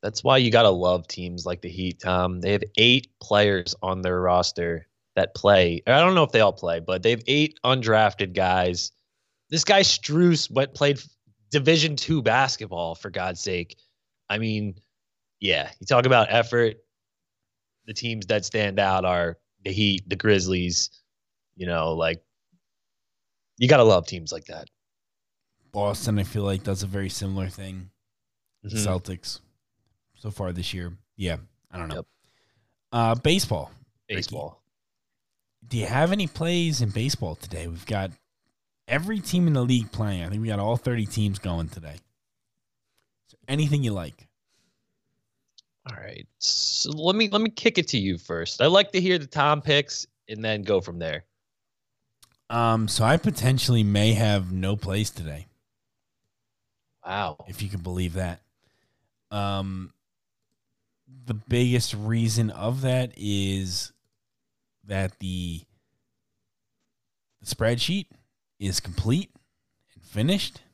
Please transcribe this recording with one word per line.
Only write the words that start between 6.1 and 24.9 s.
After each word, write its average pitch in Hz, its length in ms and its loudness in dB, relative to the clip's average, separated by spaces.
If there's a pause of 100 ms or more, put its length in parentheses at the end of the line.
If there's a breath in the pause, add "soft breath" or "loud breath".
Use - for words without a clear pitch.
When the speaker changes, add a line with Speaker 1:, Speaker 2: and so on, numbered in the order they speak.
Speaker 1:
know 170 80 6
if 143 100 0
they 117 80 6
all 98 140 6
play, 85 260 -4
but 92 220 -4
they 113 80 4
have 117 160 -2
eight 147 380 0
undrafted 110 680 2
guys. 90 600 0 (580)
This 156 140 -2
guy 196 180 6
Strus 170 680 2
went, 135 240 0
played 143 260 2 (500)
Division 151 460 2
two 156 260 -2
basketball, 107 720 0
for 98 160 -14
God's 90 300 -6
sake. 90 360 -6 (540)
I 104 80 -2
mean, 107 380 -4 (640)
yeah, 78 300 0 (100)
you 95 60 -14
talk 123 200 4
about 123 240 6
effort, 117 460 2 (1080)
the 110 80 -12
teams 110 320 -8
that 107 180 0
stand 104 340 -2
out 95 260 2
are 87 340 0 (260)
the 98 80 -6
Heat, 98 340 2
the 104 100 -4
Grizzlies, 92 760 0 (680 soft breath)
you 92 100 -8
know, 82 280 -2
like, 82 280 -2 (1300)
you 123 120 2
gotta 135 160 8
love 92 220 6
teams 82 260 -10
like 80 140 -12
that. 80 220 -16 (1040)